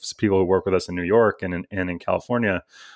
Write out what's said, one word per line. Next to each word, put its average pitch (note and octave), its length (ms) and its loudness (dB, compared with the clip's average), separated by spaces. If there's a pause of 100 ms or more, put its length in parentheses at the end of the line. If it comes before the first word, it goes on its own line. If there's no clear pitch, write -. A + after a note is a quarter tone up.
s-, - 120 -10
people G2+ 240 2
who F#2+ 60 4
work F2+ 220 2
with F#2+ 100 2
us F2+ 140 -2
in F2+ 60 -6
New F2 80 -4
York G#2+ 380 2
and F2+ 120 -4
in, F2 180 -6
and F#2 180 -4
in F2 80 -6
California, F#2+ 640 -2 (340)